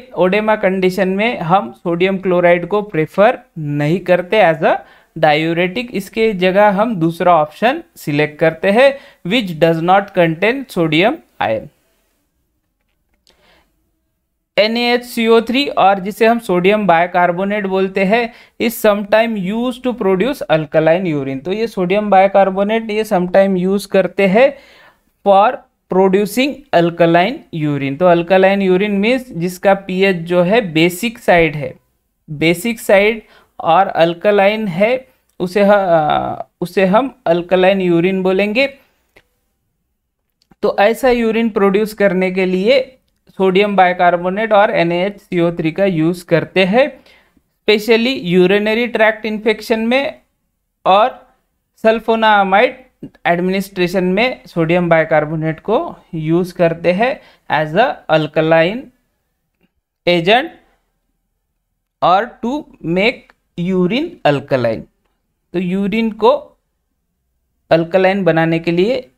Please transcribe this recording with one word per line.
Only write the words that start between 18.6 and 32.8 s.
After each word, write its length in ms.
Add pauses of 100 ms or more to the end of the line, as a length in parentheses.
is 160
sometime 600 (120)
used 380
to 160
produce 480
alkaline 640
urine। 320
तो 80
ये 140
सोडियम 440
बाइकार्बोनेट 800
ये 140
sometime 520 (100)
use 200
करते 400
हैं 220 (800)
for 240 (400)
producing 640 (200)
alkaline 600 (200)
urine। 420
तो 160
alkaline 540
urine 360
means 340
जिसका 360 (120)
पीएच 300 (100)
जो 160
है 180 (120)
बेसिक 460
साइड 380
है, 180 (540)
बेसिक 520